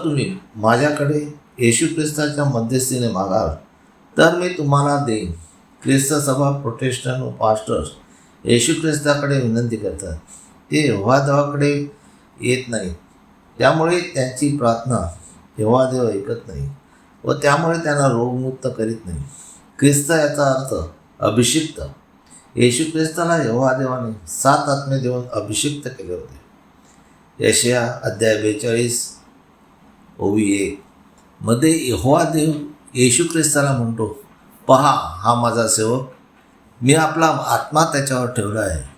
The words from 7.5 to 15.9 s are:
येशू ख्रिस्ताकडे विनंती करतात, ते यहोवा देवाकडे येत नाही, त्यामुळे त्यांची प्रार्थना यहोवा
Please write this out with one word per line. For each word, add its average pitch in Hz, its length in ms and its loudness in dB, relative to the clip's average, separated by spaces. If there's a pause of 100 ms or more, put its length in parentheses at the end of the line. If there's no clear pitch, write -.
येशू 120 280 2
ख्रिस्ताकडे 143 680 0
विनंती 117 360 -2
करतात, 90 400 -8 (560)
ते 151 160 2
यहोवा 110 300 4
देवाकडे 143 760 0 (460)
येत 127 280 0
नाही, 98 260 -6 (640)
त्यामुळे 160 420 4
त्यांची 139 560 -2
प्रार्थना 117 560 0 (460)
यहोवा 123 320 4